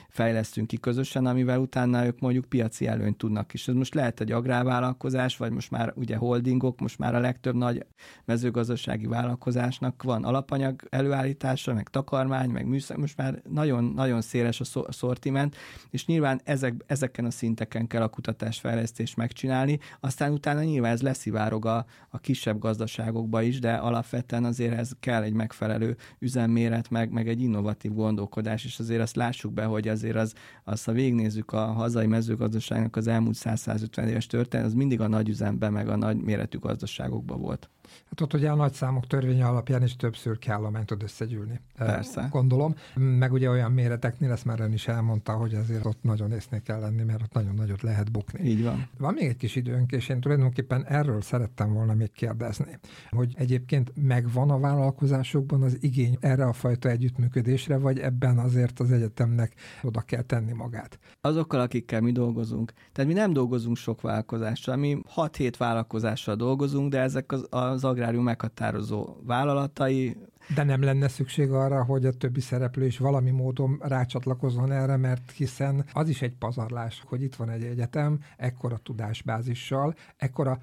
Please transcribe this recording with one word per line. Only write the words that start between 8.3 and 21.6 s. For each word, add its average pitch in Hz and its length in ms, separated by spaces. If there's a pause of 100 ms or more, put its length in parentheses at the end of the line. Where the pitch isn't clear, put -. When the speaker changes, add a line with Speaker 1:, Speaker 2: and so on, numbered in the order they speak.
Speaker 1:
vállalkozásnak 123 960
van 123 220
alapanyag 135 640
előállítása, 135 840
meg 107 140
takarmány, 131 640
meg 123 160
műszer, 135 300
most 147 200
már 135 340
nagyon, 147 340
nagyon 123 360
széles 117 400
a 123 40
szor-, - 300
szortiment, 135 640 (340)
és - 160
nyilván 151 380
ezek, 131 300 (120)
ezeken 131 380
a 117 60
szinteken 113 560
kell 113 160
a 110 60
kutatásfejlesztést 117 1080
megcsinálni, 131 640 (220)
aztán 143 320
utána 147 300
nyilván 131 300
ez 117 100
leszivárog 110 640